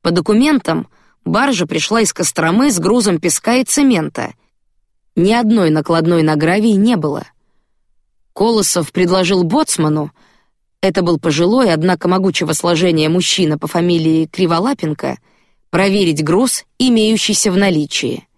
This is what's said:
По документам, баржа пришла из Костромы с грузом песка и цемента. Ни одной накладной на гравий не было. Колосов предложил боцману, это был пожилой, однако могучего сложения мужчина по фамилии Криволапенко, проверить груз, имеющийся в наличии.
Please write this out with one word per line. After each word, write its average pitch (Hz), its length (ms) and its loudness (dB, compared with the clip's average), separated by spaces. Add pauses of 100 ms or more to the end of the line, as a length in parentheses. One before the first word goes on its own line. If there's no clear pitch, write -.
По 170 80 -2
документам, 208 760 0 (360)
баржа 208 440 0
пришла 214 340 -2
из 202 100 0
Костромы 185 600 0
с 180 80 -2
грузом 190 400 0
песка 214 380 -2
и 262 60 2
цемента. 226 720 0 (800)
Ни 196 180 2
одной 220 360 2
накладной 165 540 0
на 156 120 2
гравий 196 380 2
не 214 220 2
было. 147 320 -4 (1040)
Колосов 202 580 0
предложил 185 520 0
боцману, 156 680 -2 (680)
это 190 200 0
был 170 180 0
пожилой, 175 540 0
однако 175 340 0
могучего 180 460 0
сложения 160 560 0
мужчина 170 480 0
по 151 100 -8
фамилии 160 600 0
Криволапенко, 165 880 -4 (520)
проверить 185 540 0
груз, 196 420 0 (120)
имеющийся 214 720 0
в 185 60 0
наличии. 156 680 -2 (100)